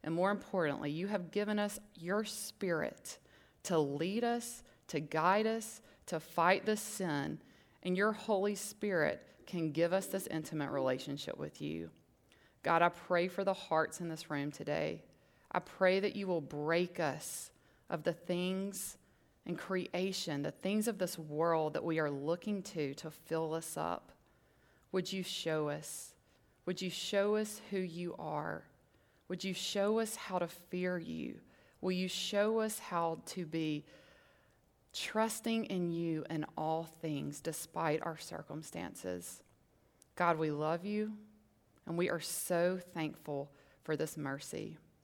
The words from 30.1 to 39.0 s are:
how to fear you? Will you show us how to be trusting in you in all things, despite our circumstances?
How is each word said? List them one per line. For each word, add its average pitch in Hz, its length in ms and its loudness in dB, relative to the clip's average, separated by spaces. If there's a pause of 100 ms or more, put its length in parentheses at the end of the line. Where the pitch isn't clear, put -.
how - 220 -4
to 170 100 0
fear 180 520 -2
you? - 400 -6 (420)
Will 185 120 2
you 185 140 0
show 208 520 2
us 220 180 0
how 165 500 0
to 175 200 -6
be 156 360 0 (1080)
trusting 220 720 0
in 175 240 0
you 165 400 0
in 156 160 -2 (100)
all 160 280 0 (180)
things, 147 400 -4
despite 160 640 -2
our 160 120 -4
circumstances? - 1200 -8 (760)